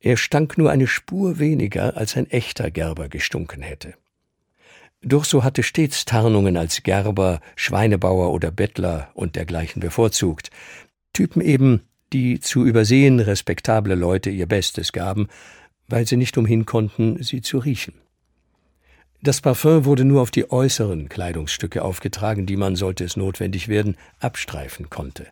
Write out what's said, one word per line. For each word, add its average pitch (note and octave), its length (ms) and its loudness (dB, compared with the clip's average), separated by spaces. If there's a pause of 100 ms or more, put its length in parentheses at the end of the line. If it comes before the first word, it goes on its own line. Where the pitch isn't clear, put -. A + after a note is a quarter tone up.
Er A#2 160 4
stank - 400 0
nur D#3 120 6
eine C3+ 180 4
Spur F3+ 520 -4
weniger, A2 560 0
als - 220 -4
ein C3 120 -2
echter - 420 -4
Gerber D#2+ 360 -6
gestunken D2 540 -8
hätte. D2+ 320 -14 (1080)
Durso C#3 420 2
hatte C3 200 0
stets - 420 -2
Tarnungen G#2+ 520 4
als E2 260 -4
Gerber, F#2+ 560 0 (160)
Schweinebauer F#2 760 2
oder E2+ 180 -2
Bettler F2 640 -4
und E2+ 220 -8
dergleichen E2 440 -6
bevorzugt. F2+ 680 -2 (640)
Typen F3 280 0
eben, C3+ 400 4 (320)
die C3 260 0
zu - 260 0
übersehen B2 540 6
respektable G2+ 760 0
Leute F2+ 340 0
ihr F#2 180 -4
Bestes - 440 -2
gaben, F#2+ 360 -4 (600)
weil A#2 200 0
sie A#2+ 100 2
nicht B2 200 0
umhin A2+ 280 2
konnten, A2+ 560 0
sie B2+ 200 -8
zu - 180 -4
riechen. B2+ 340 -4 (1300)
Das C#3 200 0
Parfüm D3 440 4
wurde C3+ 200 4
nur C#3 160 6
auf A#2+ 100 0
die - 200 0
äußeren G#2 580 0
Kleidungsstücke E2 720 -6
aufgetragen, G2 640 -4
die G2 120 -2
man, F#2+ 180 0
sollte F#2 280 -4
es F2 140 -6
notwendig F#2+ 500 -4
werden, G#2 300 0 (220)
abstreifen D2 680 -8
konnte. - 420 -12